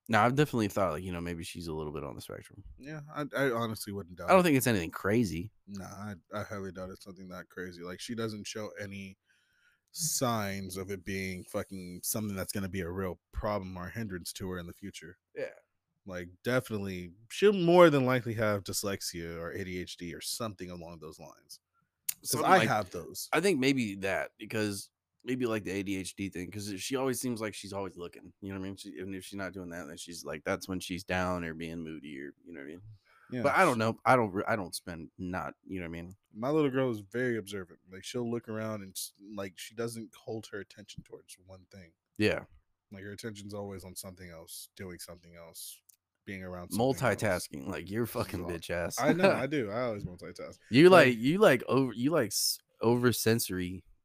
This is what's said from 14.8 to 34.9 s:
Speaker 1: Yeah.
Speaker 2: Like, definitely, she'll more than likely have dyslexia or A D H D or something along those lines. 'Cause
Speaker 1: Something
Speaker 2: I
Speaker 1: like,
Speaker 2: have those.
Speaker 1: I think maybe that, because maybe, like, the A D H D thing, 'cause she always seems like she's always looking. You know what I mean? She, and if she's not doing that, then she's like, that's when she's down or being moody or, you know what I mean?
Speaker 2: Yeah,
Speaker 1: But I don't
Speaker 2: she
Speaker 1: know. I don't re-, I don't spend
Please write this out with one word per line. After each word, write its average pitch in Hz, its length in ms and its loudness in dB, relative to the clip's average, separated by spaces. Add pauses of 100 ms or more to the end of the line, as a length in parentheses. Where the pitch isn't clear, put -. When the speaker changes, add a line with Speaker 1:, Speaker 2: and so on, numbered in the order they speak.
Speaker 1:
Yeah. 135 100 -4 (600)
Speaker 2:
Like, 90 220 -8 (160)
definitely, 98 680 -2 (160)
she'll 208 240 6
more 175 380 10
than 139 160 6
likely 123 280 2
have 107 300 2
dyslexia 87 720 -4
or 82 140 -6
A 92 120 -4
D 92 140 -4
H 87 200 -8
D 85 160 -8
or - 80 -12
something 95 480 -6
along 85 300 -12
those 78 200 -14
lines. 71 400 -20 (640)
'Cause - 80 -6
Speaker 1:
Something 151 200 4
Speaker 2:
I 190 80 10
Speaker 1:
like, 117 100 4
Speaker 2:
have 107 220 0
those. - 420 -10
Speaker 1:
I 147 80 4
think 180 200 4
maybe 127 360 2
that, 95 420 -2
because 107 500 -2 (360)
maybe, 127 220 -2
like, 110 180 0
the 87 80 -6
A 101 100 0
D 98 140 -2
H 92 200 -6
D 98 140 -2
thing, 87 200 -8
'cause 104 280 -8
she 131 180 -4
always 127 240 0
seems 120 200 -2
like 107 140 -4
she's 98 200 -10
always 95 220 -6
looking. 87 440 -12
You 98 120 -8
know 98 60 -4
what 95 60 -6
I 95 40 -6
mean? 98 80 -8
She, 98 220 -14
and 95 160 -8
if 92 100 -10
she's 98 140 -12
not 95 140 -6
doing 92 180 -10
that, 85 180 -10
then 80 100 -12
she's 82 260 -12
like, 76 200 -8
that's 92 240 -2
when 92 120 -2
she's 90 240 -6
down 90 400 0
or 82 100 -6
being 82 280 -8
moody 76 360 -12
or, 69 140 -12 (140)
you 85 80 -18
know 76 60 -14
what 69 60 -12
I 71 40 -12
mean? 87 100 -14 (500)
Speaker 2:
Yeah, 123 120 -4
Speaker 1:
But 135 120 4
I 175 100 8
don't 147 100 6
Speaker 2:
she 117 60 -2
Speaker 1:
know. 110 240 2
I 127 120 8
don't 110 160 2
re-, 98 160 0
I 110 80 2
don't 87 180 -4
spend 82 440 -10